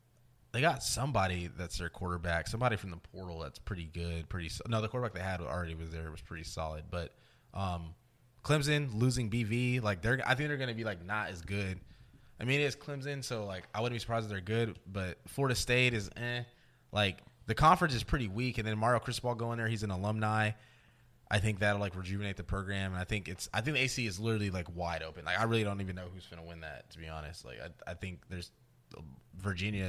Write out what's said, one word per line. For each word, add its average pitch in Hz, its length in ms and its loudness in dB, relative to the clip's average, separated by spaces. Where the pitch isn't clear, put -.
they 117 100 0
got 147 220 4
somebody 95 720 2
that's 87 220 -4
their 87 120 -2
quarterback, 85 580 0
somebody 113 280 2
from 98 140 -4
the 85 80 -8
portal 90 420 -10
that's 73 200 -8
pretty 87 260 -6
good, 82 420 -4
pretty 85 220 -4
so-, - 180 -8
no, 113 140 2
the 110 80 0
quarterback 123 240 -4
they 90 100 -6
had 92 180 -2
already 82 340 -2
was 80 160 -6
there, 82 180 -6
was 76 120 -10
pretty 80 220 -10
solid. 78 460 -6
But, 85 240 -4
um, 87 400 -4
Clemson 147 520 2
losing 120 340 4
B 117 140 2
V, 123 380 2
like, 101 200 2
they're, 123 240 2
I 127 80 6
think 147 160 -2
they're 147 80 -2
gonna 127 160 -2
be, 113 100 -4
like, 95 220 -4
not 101 240 -2
as 90 120 -8
good. 92 380 -2
I - 40 -6
mean, 131 160 2
it 147 40 2
is 135 120 0
Clemson, 139 480 -6
so, 113 220 -4
like, 92 280 -6
I 107 80 0
wouldn't 120 140 0
be 113 40 -2
surprised 113 260 0
if 107 60 -4
they're 95 100 -2
good. 110 380 0
But 95 360 -2
Florida 135 280 2
State 123 380 6
is 104 240 0
eh. 120 260 -2
Like, 101 280 4
the 113 80 2
conference 160 400 8
is 113 100 2
pretty 131 240 2
weak, 113 300 -2
and 110 100 0
then 110 120 0
Mario 117 200 6
Cristobal 123 360 -2
going 117 240 -2
there, 113 80 0
he's 110 160 0
an 104 80 0
alumni. 107 600 4
I 104 100 4
think 101 200 2
that'll, 104 200 6
like, 98 160 -2
rejuvenate 98 400 -2
the 95 80 -6
program, 98 500 -2
and 90 60 0
I 92 60 0
think 104 240 -2
it's, - 240 -6
I 110 80 2
think 143 160 2
the 131 60 4
A 131 40 2
C 123 200 0
is 92 120 -4
literally, 107 300 2
like, 85 260 -2
wide 85 280 -2
open. 80 200 -10
Like, 90 160 2
I 110 40 4
really 113 200 4
don't 101 160 0
even 92 160 -2
know 92 160 -8
who's 90 140 -14
gonna 82 180 -14
win 82 180 -12
that, 76 280 -12
to - 80 -20
be 82 100 -10
honest. 78 380 -8
Like, 60 160 -12
I, 82 300 -10
I - 20 -6
think 90 340 -8
there's, 87 240 -8
Virginia 95 520 0